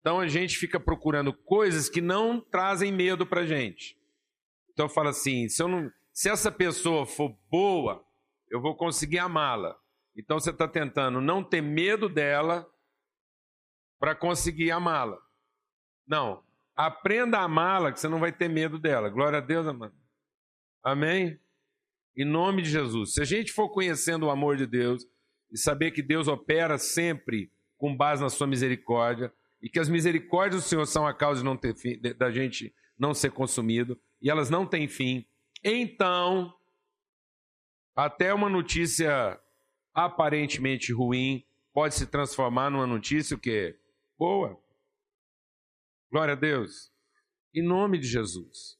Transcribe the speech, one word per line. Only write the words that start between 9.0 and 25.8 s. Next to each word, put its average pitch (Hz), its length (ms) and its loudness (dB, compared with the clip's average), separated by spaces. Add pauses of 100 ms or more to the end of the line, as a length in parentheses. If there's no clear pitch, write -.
amá-la. 147 600 -2 (360)
Então 151 240 -2
você 160 140 -2
tá 160 160 0
tentando 135 500 -2
não 165 240 0
ter 175 200 0
medo 180 440 0
dela 151 640 0 (1300)
pra 151 160 0
conseguir 165 580 0
amá-la. 156 440 0 (920)
Não, 139 380 -2 (320)
aprenda 214 640 2
a 190 60 0
amá-la 170 460 2
que 123 80 -10
você 156 100 -2
não 160 120 0
vai 175 100 0
ter 170 180 -2
medo 156 300 -2
dela. 139 300 0
Glória 143 300 0
a 143 40 -4
Deus, 160 240 -2
amado. 117 280 -8 (920)
Amém? 156 560 2 (760)
Em 135 80 0
nome 175 360 2
de 160 100 0
Jesus. 113 440 0
Se 147 80 2
a - 20 2
gente 208 280 -2
for 214 180 0
conhecendo 170 560 0
o 147 40 4
amor 143 260 2
de 135 100 0
Deus 120 400 0 (440)
e 113 60 -12
saber 151 360 0